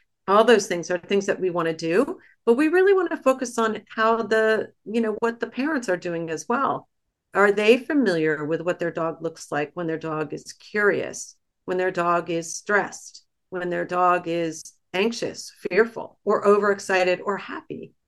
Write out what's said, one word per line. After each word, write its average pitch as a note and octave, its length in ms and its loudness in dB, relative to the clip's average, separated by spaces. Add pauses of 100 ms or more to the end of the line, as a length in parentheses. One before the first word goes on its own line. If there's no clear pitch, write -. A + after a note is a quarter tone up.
(280)
all G#3 160 6
those A3 240 6
things F3 240 -6
are F3+ 60 0
things G3 300 -2
that G3 120 0
we F#3 100 -2
wanna E3 240 0
do, F3 460 0 (260)
but A#3 100 6
we D4+ 120 2
really F#4 260 4
wanna F4 220 0
focus C4 420 -2
on A3 240 -2 (140)
how A3+ 280 2
the, A3 460 2 (140)
you A3 160 -4
know, G#3+ 220 0
what A#3 180 -2
the - 80 -4
parents C4+ 400 -4
are F3+ 80 0
doing E3+ 340 -6
as D#3 200 -8
well. A#3 400 -2 (440)
Are G3+ 200 4
they G#3+ 240 6
familiar E3+ 680 2
with D#3 160 -2
what E3+ 180 -4
their E3+ 140 -4
dog E3 300 -6
looks D#3+ 320 -10
like D3 200 -4
when F3 140 -6
their D#3+ 100 -2
dog D#3 360 -6
is - 180 -12
curious, - 840 -2 (260)
when F#3 140 -4
their F#3 140 0
dog F3 380 0
is E3 280 -6
stressed, - 680 -4 (280)
when F3+ 180 -6
their F3 160 -2
dog F3+ 420 2
is E3 460 -6 (200)
anxious, G3+ 600 -4 (160)
fearful, - 560 -2
or G#3 200 0
overexcited G3 760 2
or G3 160 -4
happy? - 560 -14 (140)